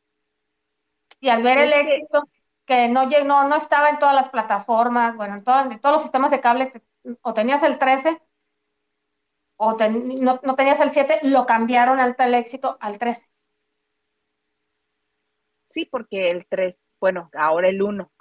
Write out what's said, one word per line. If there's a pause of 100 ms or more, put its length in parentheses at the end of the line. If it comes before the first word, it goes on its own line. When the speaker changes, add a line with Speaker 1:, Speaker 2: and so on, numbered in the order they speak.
(1200)
Speaker 1:
Y
al
ver
el
Speaker 2:
Es
que
Speaker 1:
éxito, (380)
que
no
lleg-,
no,
no
estaba
en
todas
las
plataformas,
bueno,
en
todo, (100)
en
todos
los
sistemas
de
cable,
te-, (400)
o
tenías
el
trece, (1400)
o
ten-, (100)
no,
no
tenías
el
siete,
lo
cambiaron
ante
el
éxito
al
trece. (2500)
Speaker 2:
Sí,
porque
el
tres, (220)
bueno,
ahora
el
uno. (100)